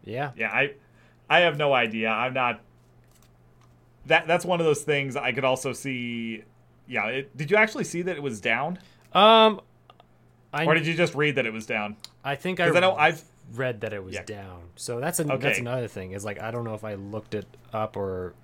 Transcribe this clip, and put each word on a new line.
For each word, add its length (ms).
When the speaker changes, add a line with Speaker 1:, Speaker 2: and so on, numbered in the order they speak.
Speaker 1:
Yeah. 320
Speaker 2:
yeah, 160
I, 220
I 100
have 160
no 160
idea. 380
I'm 240
not. 260
That, 200
that's 180
one 160
of 60
those 160
things 340
I 160
could 120
also 280
see. 720
Yeah, 200
it, 300
did 140
you 60
actually 280
see 180
that 140
it 60
was 180
down? 380
Speaker 1:
Um, 460
I 140
Speaker 2:
Or 80
did 120
you 80
just 200
read 220
that 100
it 60
was 120
down? 320
Speaker 1:
I 100
think 240
Speaker 2:
'Cause 160
Speaker 1:
I 40
Speaker 2:
I 20
know 140
I've 280
Speaker 1:
read 280
that 120
it 100
was 120
Speaker 2:
Yeah. 80
Speaker 1:
down. 400
So 240
that's 180
an-, 100
that's 160
Speaker 2:
Okay. 160
Speaker 1:
another 280
thing, 240
is, 140
like, 160
I 80
don't 140
know 100
if 100
I 100
looked 400
it 120
up 240
or 480